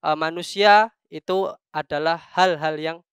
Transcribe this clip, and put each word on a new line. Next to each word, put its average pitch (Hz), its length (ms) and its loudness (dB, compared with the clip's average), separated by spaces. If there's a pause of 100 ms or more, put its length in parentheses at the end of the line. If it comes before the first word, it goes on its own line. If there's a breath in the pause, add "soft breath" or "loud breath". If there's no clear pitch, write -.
eh, 156 160 -2
manusia, 196 720 2 (180)
itu 185 400 -4 (220)
adalah 156 480 -4 (160)
hal-hal 160 480 0
yang 160 160 -6 (160)